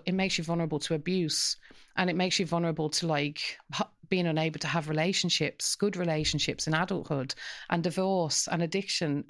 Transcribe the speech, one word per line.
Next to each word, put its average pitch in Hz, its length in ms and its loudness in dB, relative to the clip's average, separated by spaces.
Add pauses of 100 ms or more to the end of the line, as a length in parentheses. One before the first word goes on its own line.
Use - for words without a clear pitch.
it 180 80 0
makes 190 240 2
you 175 60 -2
vulnerable 165 380 0
to - 120 -2
abuse, 165 640 0 (400)
and 185 100 2
it 175 80 0
makes 180 220 2
you 190 80 2
vulnerable 165 460 0
to, - 160 0
like, 147 500 -2 (160)
h-, - 140 -2 (200)
being 180 200 2
unable 156 320 0
to - 80 -4
have 151 200 0
relationships, 156 880 0
good 196 220 0
relationships 156 680 0
in 156 80 2
adulthood, 160 580 -2 (380)
and 170 120 2
divorce 185 640 2
and 165 140 0
addiction 165 680 0